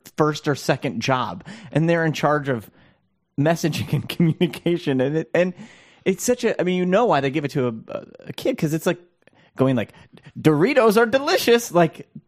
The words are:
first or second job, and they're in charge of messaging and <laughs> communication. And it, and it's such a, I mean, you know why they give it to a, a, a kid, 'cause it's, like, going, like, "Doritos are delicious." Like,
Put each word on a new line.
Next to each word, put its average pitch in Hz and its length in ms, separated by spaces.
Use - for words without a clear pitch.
first 151 320
or 139 60
second 131 460
job, 113 440
and 165 180
they're 170 160
in 160 80
charge 147 360
of 117 200
messaging 156 540
and 135 160
<laughs> - 0
communication. 165 920
And 139 180
it, - 160
and 180 200
it's 190 220
such 240 180
a, 220 160
I 170 60
mean, 180 120
you 180 80
know 190 200
why 156 160
they 139 80
give 147 160
it 135 60
to 131 160
a, 120 60
a, - 180
a - 60
kid, - 240
'cause 156 160
it's, 165 120
like, 175 140
going, 131 220
like, 104 160
"Doritos 202 600
are 233 80
delicious." 262 680
Like, 165 380